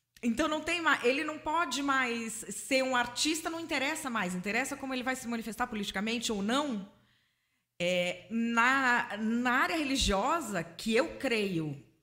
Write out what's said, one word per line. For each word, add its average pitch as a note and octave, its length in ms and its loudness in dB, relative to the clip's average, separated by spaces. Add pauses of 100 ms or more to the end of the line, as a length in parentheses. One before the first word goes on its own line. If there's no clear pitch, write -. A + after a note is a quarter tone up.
(220)
Então, A#3+ 240 2
não D#4 140 0
tem E4+ 200 -2
ma-, D4 240 2
ele C4+ 200 2
não D#4 120 -4
pode D4+ 460 -2
mais A#3+ 500 0 (180)
ser C4 340 0
um C4 100 0
artista, D4 560 0
não E4 80 -4
interessa D4+ 500 -2
mais. F#3+ 280 0
Interessa A3+ 400 -2
como C4 180 -6
ele B3 80 -2
vai C4 140 -2
se A3+ 100 -12
manifestar A#3 400 -4
politicamente A3 640 -2
ou G3+ 120 0
não. A3+ 460 0 (920)
É, F3+ 500 0
na, A#3 840 2
na A#3 340 2
área E4 260 2
religiosa, B3 840 2
que - 320 -2
eu D#4+ 220 2
creio F#3+ 680 -2 (180)